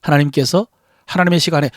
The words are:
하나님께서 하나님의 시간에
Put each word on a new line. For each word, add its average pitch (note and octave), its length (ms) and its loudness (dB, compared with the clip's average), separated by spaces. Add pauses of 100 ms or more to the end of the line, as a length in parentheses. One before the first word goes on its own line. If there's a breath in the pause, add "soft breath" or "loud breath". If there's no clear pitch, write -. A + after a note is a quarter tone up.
하나님께서 D3 640 0 (380)
하나님의 F3 340 0
시간에 D3 380 -2